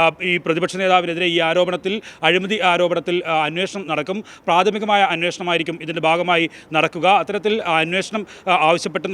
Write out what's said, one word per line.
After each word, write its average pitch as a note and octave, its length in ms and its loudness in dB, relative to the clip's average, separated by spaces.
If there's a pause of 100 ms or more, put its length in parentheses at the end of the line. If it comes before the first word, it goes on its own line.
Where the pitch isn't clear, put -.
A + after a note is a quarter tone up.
ആ, E3 40 4 (260)
ഈ - 20 0 (140)
പ്രതിപക്ഷ E3+ 360 -2
നേതാവിനെതിരെ F3+ 520 2
ഈ - 20 0 (120)
ആരോപണത്തിൽ, F3+ 460 0 (340)
അഴിമതി F#3 300 0 (140)
ആരോപണത്തിൽ, F3 460 0 (140)
ആ, D#3+ 40 2 (120)
അന്വേഷണം F3+ 440 -6
നടക്കും. D#3 280 -4 (280)
പ്രാഥമികമായ G3+ 540 2 (140)
അന്വേഷണമായിരിക്കും E3+ 680 -2
ഇതിൻ്റെ D#3+ 220 -4
ഭാഗമായി E3+ 400 2 (300)
നടക്കുക. D#3+ 280 0 (180)
അത്തരത്തിൽ, G#3 320 -2 (160)
ആ, D#3+ 120 2
അന്വേഷണം, F#3 400 -4 (260)
ആ, F3+ 60 4 (140)
ആവശ്യപ്പെട്ട് F3 440 -2